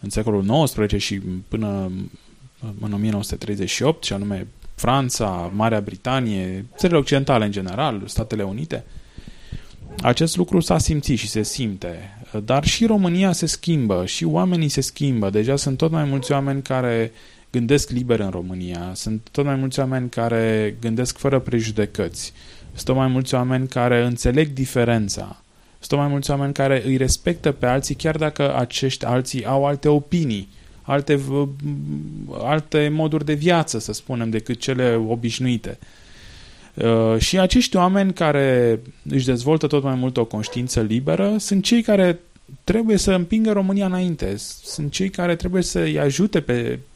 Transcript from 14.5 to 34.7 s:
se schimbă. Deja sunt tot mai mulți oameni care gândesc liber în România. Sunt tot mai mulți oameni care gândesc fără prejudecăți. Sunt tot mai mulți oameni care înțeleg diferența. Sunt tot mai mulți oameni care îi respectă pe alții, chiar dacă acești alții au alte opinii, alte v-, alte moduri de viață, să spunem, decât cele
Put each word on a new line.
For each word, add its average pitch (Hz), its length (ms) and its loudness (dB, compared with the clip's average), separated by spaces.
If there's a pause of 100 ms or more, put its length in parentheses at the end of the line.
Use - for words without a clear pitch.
se 135 120 0
schimbă. 127 500 0
Deja 107 260 2
sunt 139 200 -2
tot 160 140 2
mai 160 140 0
mulți 139 280 0
oameni 139 300 0
care 120 500 0 (380)
gândesc 127 400 2
liber 120 300 0
în 98 100 -2
România. 90 640 -6
Sunt 110 360 -6
tot 143 140 -2
mai 139 100 0
mulți 135 240 -2
oameni 131 300 -2
care 113 720 0
gândesc 117 380 -2
fără 135 200 2
prejudecăți. 110 960 -2 (400)
Sunt - 120 -12
tot 131 120 2
mai 131 100 2
mulți 127 280 0
oameni 127 340 0
care 123 360 2
înțeleg 123 440 2
diferența. 117 960 0 (360)
Sunt - 100 -18
tot 143 100 2
mai 143 100 2
mulți 143 220 -2
oameni 139 220 0
care 135 340 2
îi 131 100 2
respectă 139 560 0
pe 127 140 -2
alții, 131 280 0
chiar 156 220 0
dacă 147 400 0
acești 131 480 -2
alții 127 400 -2
au 135 220 2
alte 143 220 2
opinii, 143 600 2 (340)
alte 143 320 2
v-, 139 340 0 (840)
alte 147 600 0
moduri 156 320 0
de 151 100 0
viață, 156 440 2
să - 140 -6
spunem, 117 380 -4
decât 110 300 -2
cele 127 340 2 (140)